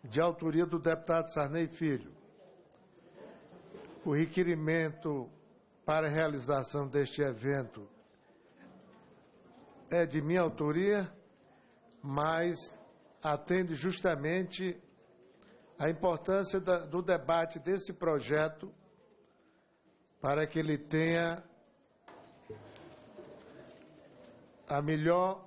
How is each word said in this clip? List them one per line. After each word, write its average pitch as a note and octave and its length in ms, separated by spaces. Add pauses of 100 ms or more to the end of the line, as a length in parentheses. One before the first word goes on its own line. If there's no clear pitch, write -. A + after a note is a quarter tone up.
de C3 180
autoria E3+ 440
do E3+ 140
deputado E3 540
Sarney D#3 340
Filho. D3+ 480 (1900)
O D#3 80
requerimento D#3+ 1160 (540)
para D#3 240
a - 20
realização C#3+ 800
deste C#3 340
evento B2 680 (2000)
é E3+ 160
de D3+ 160
minha E3 180
autoria, F3 720 (920)
mas D#3+ 540 (680)
atende E3 520
justamente F3+ 1080 (960)
à D3+ 120
importância F#3 720
da, F3+ 240
do D#3+ 160
debate E3 580
desse F#3 320
projeto D#3 800 (1500)
para D3 260
que D#3 100
ele D3+ 200
tenha E3 680 (3250)
a C#3+ 120
melhor E3+ 640